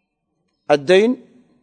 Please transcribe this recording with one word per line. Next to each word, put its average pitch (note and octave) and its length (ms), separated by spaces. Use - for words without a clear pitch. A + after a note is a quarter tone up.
Ad-dayn, F3+ 420